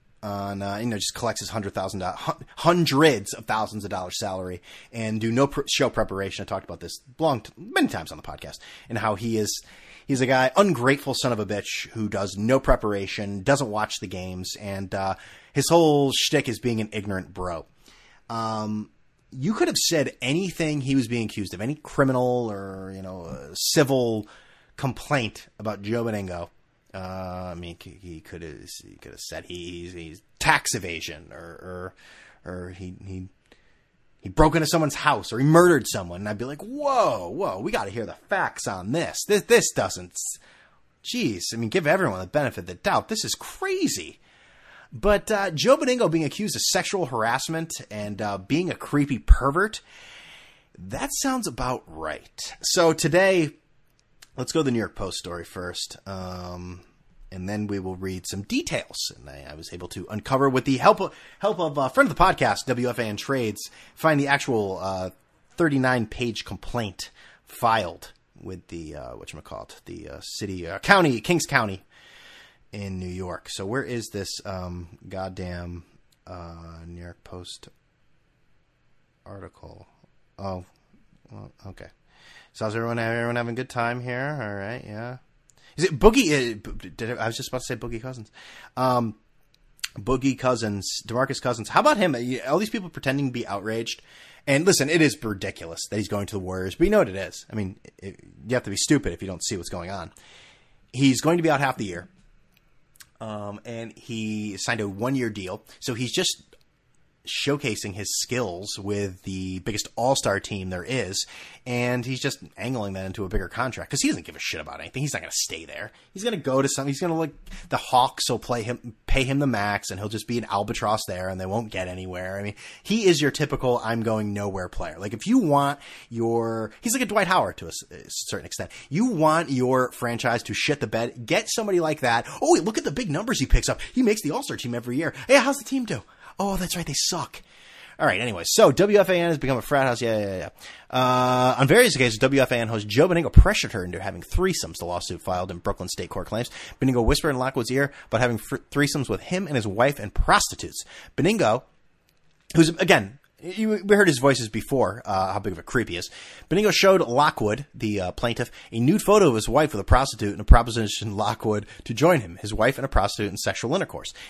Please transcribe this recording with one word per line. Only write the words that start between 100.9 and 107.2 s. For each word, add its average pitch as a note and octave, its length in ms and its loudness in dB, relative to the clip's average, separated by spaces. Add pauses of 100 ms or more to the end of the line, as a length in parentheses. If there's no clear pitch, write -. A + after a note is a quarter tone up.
He's C3 260 4
going E3 180 4
to E3+ 60 0
be E3 60 4
out C#3 100 4
half C3+ 180 0
the A#2 80 -6
year. F2+ 220 -10 (1120)
Um, G#2 460 -8
and A2+ 320 -10
he G#2+ 600 -6
signed A#2 220 -2
a G#2 80 -2
one-year A#2 440 -2
deal. G2 320 -8 (160)
So B2+ 160 -4
he's A#2+ 180 -4
just - 300 -2 (1000)